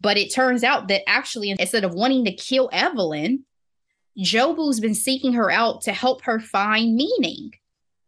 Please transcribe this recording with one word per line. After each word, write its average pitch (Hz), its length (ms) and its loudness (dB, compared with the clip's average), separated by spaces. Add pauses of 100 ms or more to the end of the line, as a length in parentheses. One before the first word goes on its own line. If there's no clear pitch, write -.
But 208 180 2
it 202 140 -2
turns 254 300 2
out 247 260 2
that 196 200 0
actually, 208 420 -2
instead 190 340 0
of 175 100 -2
wanting 247 320 2
to 190 80 0
kill 262 380 0
Evelyn, 208 720 0 (720)
Jobu's 269 640 0
been 214 140 0
seeking 262 380 0
her 233 180 2
out 226 320 2
to 208 100 -2
help 254 300 -2
her 226 160 -2
find 220 580 0
meaning. 302 560 -2 (560)